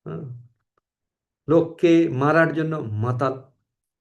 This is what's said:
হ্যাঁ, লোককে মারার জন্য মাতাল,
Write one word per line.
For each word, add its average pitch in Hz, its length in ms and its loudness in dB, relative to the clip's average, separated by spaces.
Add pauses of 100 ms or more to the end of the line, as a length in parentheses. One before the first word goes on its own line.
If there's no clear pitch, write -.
হ্যাঁ, 160 200 -12 (1200)
লোককে 160 440 2 (300)
মারার 160 360 4
জন্য 160 160 -2 (300)
মাতাল, 127 320 -2 (640)